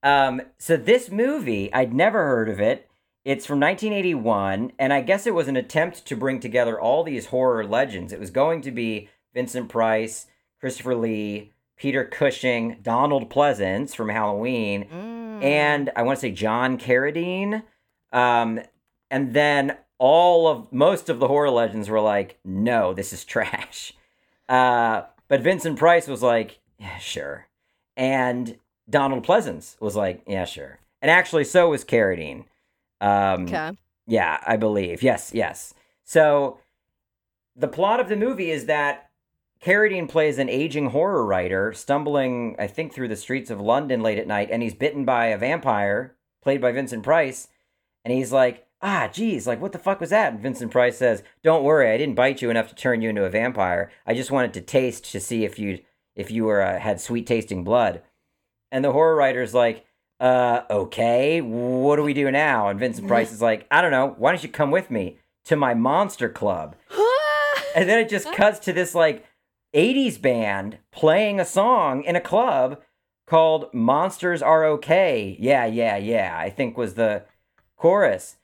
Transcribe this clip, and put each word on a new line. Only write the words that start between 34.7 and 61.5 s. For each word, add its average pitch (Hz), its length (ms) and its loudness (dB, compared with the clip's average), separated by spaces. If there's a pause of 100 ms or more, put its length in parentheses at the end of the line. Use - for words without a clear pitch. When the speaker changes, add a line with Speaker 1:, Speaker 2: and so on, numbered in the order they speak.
Speaker 1:
Yes, 123 320 0
yes. - 400 -6 (300)
So 147 560 2 (960)
the 139 120 -2
plot 196 320 0
of - 80 -2
the 208 80 -2
movie 196 340 -2
is 139 160 -4
that 147 440 -2 (520)
Carradine 190 460 2
plays 151 300 2
an 135 100 -2
aging 143 420 -2
horror 156 360 0
writer 95 460 0
stumbling, 135 840 -2
I 104 100 -4
think, 160 260 -8
through 127 140 -6
the 107 80 -6
streets 127 340 -8
of 104 100 -8
London 127 420 0
late 107 160 0
at - 80 -6
night, 104 240 -2
and 117 120 -2
he's 107 120 -6
bitten 143 300 -4
by 120 220 2
a 107 120 0
vampire, 120 760 -2 (260)
played 139 180 0
by 123 120 2
Vincent 123 300 -6
Price, 139 460 0 (560)
and 120 100 -2
he's 127 180 -2
like, 127 320 2 (180)
"Ah, 175 300 -2
geez, 175 340 -2
like, 120 140 -2
what 190 120 -6
the 170 60 -10
fuck 196 220 -2
was 160 100 -6
that?" 190 220 2
And 107 100 -10
Vincent 120 300 -6
Price 123 260 4
says, 117 240 2 (200)
"Don't 160 220 4
worry, 143 260 6
I 110 60 2
didn't 139 180 -2
bite 131 280 2
you 120 80 0
enough 113 180 0
to - 60 -20
turn 123 280 0
you 113 80 -2
into 104 140 0
a 92 60 -2
vampire. 98 600 0 (160)
I 117 80 0
just 123 160 -6
wanted 127 240 0
to 92 60 -8
taste 127 520 -2
to 98 80 -6
see 110 240 -2
if 101 140 -6
you, 101 220 -6 (340)
if 98 160 -10
you 113 140 -2
were, 104 180 2
uh, 95 160 0
had 104 220 -4
sweet 117 260 -6
tasting 101 380 -2
blood." 101 380 0 (680)
And 131 120 -2
the 143 80 2
horror 160 240 4
writer's 127 380 0
like, 117 300 2 (360)
"Uh, 123 500 4
okay, 120 680 0
what 127 560 0